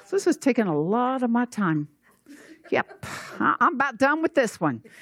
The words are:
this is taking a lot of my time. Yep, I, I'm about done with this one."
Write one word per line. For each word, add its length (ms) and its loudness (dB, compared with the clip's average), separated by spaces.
this 160 -2
is 120 2
taking 280 2
a 140 0
lot 420 0
of 80 0
my 160 2
time. 440 -2
Yep, 340 -4
I, 200 2
I'm 160 2
about 240 -2
done 240 2
with 100 -2
this 260 0
one." 220 -2